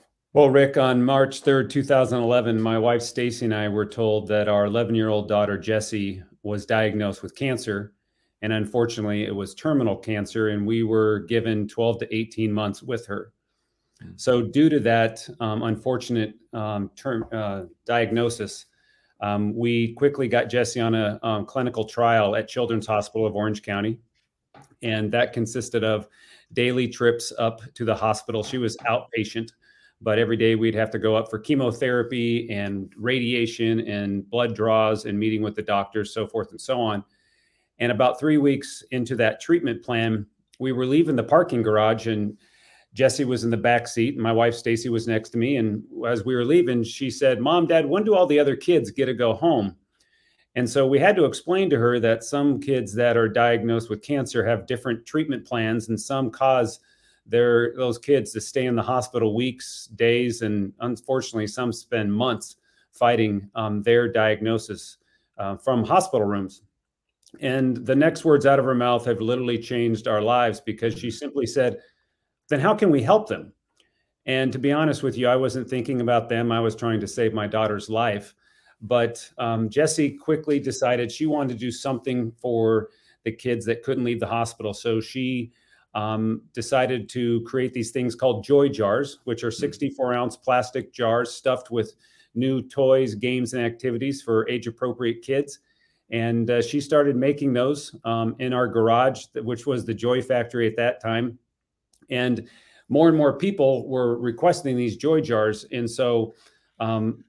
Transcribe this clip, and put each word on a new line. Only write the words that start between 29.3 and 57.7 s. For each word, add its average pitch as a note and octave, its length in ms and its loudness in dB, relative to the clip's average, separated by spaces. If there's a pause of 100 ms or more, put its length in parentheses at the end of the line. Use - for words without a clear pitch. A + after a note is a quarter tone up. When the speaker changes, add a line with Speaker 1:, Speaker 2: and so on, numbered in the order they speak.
Speaker 1:
but G#2+ 160 0
every A2+ 180 2
day A2+ 200 4
we'd A2+ 180 2
have G#2+ 160 0
to A#2 80 -6
go A2 180 2
up A2 140 -2
for A2 80 -6
chemotherapy A#2+ 1120 0
and G2+ 480 -6
radiation A#2 840 0
and G2+ 480 -4
blood A#2 260 -2
draws A2 520 0
and G2+ 120 -2
meeting A2 220 0
with G#2+ 140 -4
the G#2+ 80 -8
doctors, G2+ 500 -4
so A2 140 -4
forth G#2+ 240 -6
and A2 100 -18
so B2+ 180 -2
on. G#2+ 240 -2 (760)
And A#2+ 140 0
about B2+ 260 2
three D3+ 200 2
weeks C#3 520 0
into B2 260 -4
that A2 220 2
treatment C#3+ 440 0
plan, A2+ 420 -2 (340)
we C3 140 -4
were B2+ 140 -2
leaving D3 280 2
the A#2 80 2
parking D#3 380 4
garage, G#2+ 460 2
and G#2+ 320 -2 (560)
Jessie C3 320 2
was A#2+ 180 0
in A#2 60 0
the A#2 80 2
back A#2+ 280 2
seat, A#2+ 280 0
and A#2 80 -6
my A2+ 100 2
wife A#2 220 4
Stacy A#2 340 -2
was A#2 180 -2
next A2 240 -2
to A#2+ 80 -4
me. C3 180 0
And G#2+ 280 -2 (220)
as A#2 180 -2
we B2+ 100 0
were A#2+ 120 0
leaving, C3+ 360 4
she A#2+ 280 -6
said, B2+ 280 2
"Mom, E3 280 2
Dad, E3 180 4
when E3+ 180 0
do G#3+ 120 2
all F3+ 100 6
the D3+ 140 4
other C#3 180 4
kids - 340 2
get C3+ 160 -2
to B2+ 60 -2
go A2+ 220 0
home?" B2 420 0 (800)
And B2 120 0
so C3+ 200 2
we C3+ 120 4
had G3 180 6
to D#3+ 100 6
explain F3+ 420 -2
to D3 80 4
her A#2+ 240 2
that A2+ 240 2
some C#3+ 380 0
kids A#2+ 320 -2
that A#2+ 200 2
are A2+ 140 4
diagnosed A#2 600 2
with G#2+ 100 -6
cancer C3+ 420 -2
have G#2 240 0
different B2 380 -4
treatment C#3+ 400 -4
plans, A2+ 460 -2
and G#2+ 100 -2
some C3+ 300 -4
cause B2+ 500 2 (460)
their, A#2+ 500 4